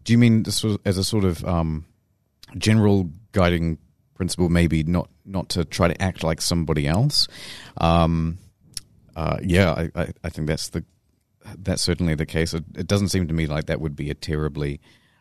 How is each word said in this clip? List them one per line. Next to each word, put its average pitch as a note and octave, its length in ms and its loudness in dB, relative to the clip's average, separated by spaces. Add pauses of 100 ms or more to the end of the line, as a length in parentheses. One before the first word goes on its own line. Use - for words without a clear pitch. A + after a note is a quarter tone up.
Do A2+ 80 0
you A#2 60 6
mean A#2 260 6
this - 180 -2
was G#2+ 220 0
as F#2+ 140 0
a F#2+ 60 0
sort G#2 200 0
of, F2 200 0
um, E2 400 -2 (760)
general G2+ 520 4 (220)
guiding E2+ 460 2 (360)
principle, F2 340 0
maybe E2 360 4
not, E2+ 240 -2 (160)
not F#2+ 260 -8
to F2 140 0
try F2 240 2
to E2 120 -4
act F#2+ 220 -2
like D#2+ 180 -2
somebody D#2 460 0
else? A2 400 2 (520)
Um, E2 600 2 (800)
uh, D#2+ 260 -2
yeah, F2+ 300 4
I, D#2 180 -4 (120)
I, C2+ 60 -6 (160)
I E2+ 40 -6
think D#2 200 -6
that's D#2 200 -4
the, E2 160 -8 (720)
that's F#2 260 -4
certainly E2 320 0
the D2+ 120 -4
case. E2 280 -2
It, E2+ 100 -6 (100)
it F2 140 -8
doesn't G2+ 220 0
seem F2+ 180 0
to D#2 60 -4
me E2 120 0
like D2+ 200 -4
that D#2+ 140 -4
would D2+ 140 -6
be D2 160 -6
a C#2+ 40 -6
terribly, D2 680 -4 (400)